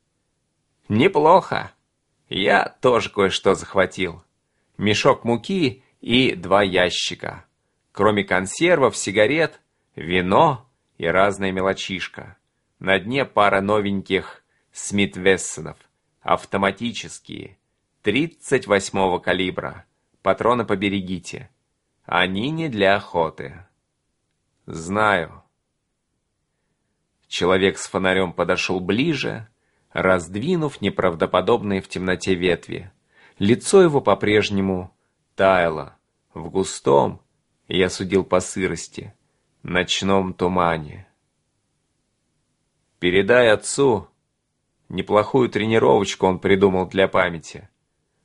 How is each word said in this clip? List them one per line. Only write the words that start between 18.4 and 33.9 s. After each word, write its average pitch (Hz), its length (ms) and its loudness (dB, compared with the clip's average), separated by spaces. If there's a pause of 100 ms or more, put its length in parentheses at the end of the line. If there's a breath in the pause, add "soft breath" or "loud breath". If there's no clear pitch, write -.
восьмого 95 520 0
калибра. 90 680 -4 (360)
Патроны 110 420 2
поберегите. 95 840 -4 (540)
Они 95 460 0
не 160 180 -6
для 101 280 2
охоты». 85 680 -6 (1000)
«Знаю». 85 760 -2 (1900)
Человек 92 500 0
с - 80 -10
фонарём 92 480 0
подошёл 92 460 -2
ближе, 113 680 -4 (440)
раздвинув 104 880 -2
неправдоподобные 95 1000 0
в - 80 -12
темноте 92 460 -4
ветви. 87 580 -4 (460 soft breath)
Лицо 123 440 4
его 151 200 4